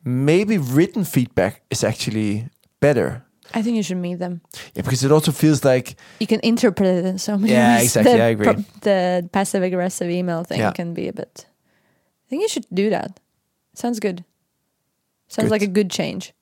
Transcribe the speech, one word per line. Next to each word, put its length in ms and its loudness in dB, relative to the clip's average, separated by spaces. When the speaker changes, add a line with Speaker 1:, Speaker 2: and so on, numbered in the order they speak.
Speaker 1:
Maybe 540 2
written 460 2
feedback 640 0
is 140 -4
actually 640 -2
better. 420 2
Speaker 2:
I 80 -2
think 140 -2
you 60 0
should 200 -4
meet 160 -6
them. 220 -8
Speaker 1:
Yeah, 100 -8
because 220 0
it 60 6
also 200 4
feels 320 2
like 320 2
Speaker 2:
You 60 -2
can 160 0
interpret 560 2
it 100 -2
in 100 -4
so 200 -4
many 140 0
Speaker 1:
Yeah, 260 6
Speaker 2:
ways. 60 4
Speaker 1:
exactly. 200 6
Speaker 2:
The 80 4
Speaker 1:
I 80 4
agree. 120 0
Speaker 2:
pro-, 200 2
the 500 0
passive 340 0
aggressive 440 -2
email 340 -2
thing 160 -6
Speaker 1:
Yeah. 140 0
Speaker 2:
can 200 -8
be 140 -6
a 40 -8
bit, 340 -14
I 40 -16
think 120 -4
you 60 -2
should 220 -6
do 200 0
that. 300 -6
Sounds 260 -6
good. 220 -4
Sounds 200 -4
Speaker 1:
Good. 20 -4
Speaker 2:
like 40 0
a 80 -4
good 180 0
change. 520 -6